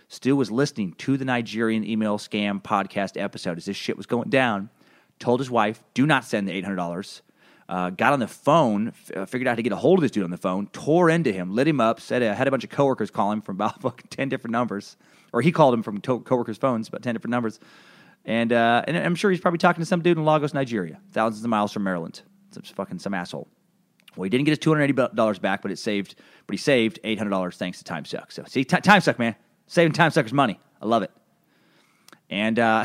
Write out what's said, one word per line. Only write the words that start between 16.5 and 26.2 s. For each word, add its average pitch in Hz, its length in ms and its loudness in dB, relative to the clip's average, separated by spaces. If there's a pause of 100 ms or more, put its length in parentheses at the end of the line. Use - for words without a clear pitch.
phones, 117 300 -2
about - 140 -12
ten 120 120 -4
different 113 160 -6
numbers. 117 300 -4 (640)
And, 113 260 0
uh, 117 340 4
and 160 100 -2
I'm 165 180 0
sure 202 160 0
he's 180 100 0
probably 175 180 0
talking 170 220 4
to 165 60 -2
some 175 160 0
dude 170 160 4
in 156 60 -2
Lagos, 151 280 2
Nigeria, 113 480 -4 (120)
thousands 110 300 0
of 117 60 -4
miles 104 240 2
from 101 120 -4
Maryland. 87 360 -6 (300)
Some - 120 -18
fucking, 95 360 -10
some 101 160 -8
asshole. 87 340 -8 (680)
Well, 92 80 -6
he 98 40 -2
didn't 127 160 2
get 156 60 2
his 151 80 2
two - 120 2
hundred 151 140 4
eighty 131 300 0
dollars 107 240 2
back, 98 240 -2
but 101 80 -6
it 87 80 -6
saved, 101 380 -4 (300)